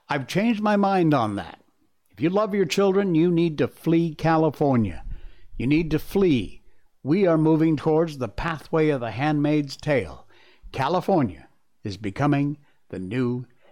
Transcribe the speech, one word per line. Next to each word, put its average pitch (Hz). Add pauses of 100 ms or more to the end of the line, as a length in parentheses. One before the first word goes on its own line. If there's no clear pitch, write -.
"I've 135
changed 214
my 208
mind 190
on 107
that. 87 (500)
If 98
you 160
love 208
your 196
children, 196
you 170
need 165
to 127
flee 165
California. 143 (540)
You 113
need 151
to 151
flee. 147 (400)
We 180
are 165
moving 156
towards 156
the 120
pathway 156
of 139
the 117
Handmaid's 147
Tale. 120 (460)
California 147 (360)
is 98
becoming 143 (320)
the 92
new 123 (260)